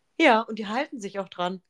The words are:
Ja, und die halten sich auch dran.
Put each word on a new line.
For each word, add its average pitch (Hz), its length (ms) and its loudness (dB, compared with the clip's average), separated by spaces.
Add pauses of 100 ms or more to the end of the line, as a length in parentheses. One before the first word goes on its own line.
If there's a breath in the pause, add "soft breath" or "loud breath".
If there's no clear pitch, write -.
(180)
Ja, 247 220 6
und 226 180 -6
die 214 100 -8
halten 254 320 -6
sich 196 180 -10
auch 185 100 -6
dran. 180 420 -6